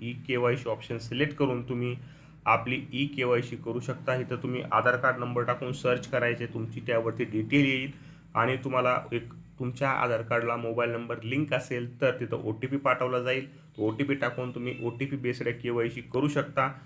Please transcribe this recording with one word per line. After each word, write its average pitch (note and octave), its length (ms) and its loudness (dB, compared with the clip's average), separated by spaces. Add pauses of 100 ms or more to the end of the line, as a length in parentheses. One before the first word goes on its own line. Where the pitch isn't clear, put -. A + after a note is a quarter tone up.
ईकेवायसी B2 680 0
ऑप्शन A2 280 -4
सिलेक्ट C3+ 380 -2
करून B2 340 0
तुम्ही B2 260 -2 (500)
आपली A#2 480 2
ईकेवायसी B2 640 0
करू A#2 240 -4
शकता. B2+ 360 -2
इथं B2 200 -2
तुम्ही B2 360 -4
आधार A#2+ 260 6
कार्ड B2+ 200 2
नंबर B2 260 -2
टाकून B2 280 -2
सर्च B2 360 0
करायचे, A#2+ 380 2
तुमची A2+ 340 -6
त्यावरती A#2 440 0
डिटेल A2+ 420 4
येईल C3+ 260 0 (440)
आणि B2 220 4
तुम्हाला B2+ 440 2 (100)
एक A#2 220 -4
तुमच्या B2+ 560 -4
आधार A#2+ 320 2
कार्डला A#2 340 2
मोबाईल A#2 340 0
नंबर A#2 340 -4
लिंक C#3+ 300 0
असेल B2 480 -2
तर C3 180 6
तिथं A#2 240 -2
ओटीपी B2 340 -2
पाठवला B2+ 420 2
जाईल. B2+ 580 -4
तो A2 40 -4
ओटीपी B2 320 2
टाकून B2+ 420 -2
तुम्ही B2 280 -4
ओटीपी A#2+ 340 -4
बेस्ड A#2+ 320 -2
केवायसी A#2+ 520 -2
करू C#3 260 0
शकता C#3 460 0 (120)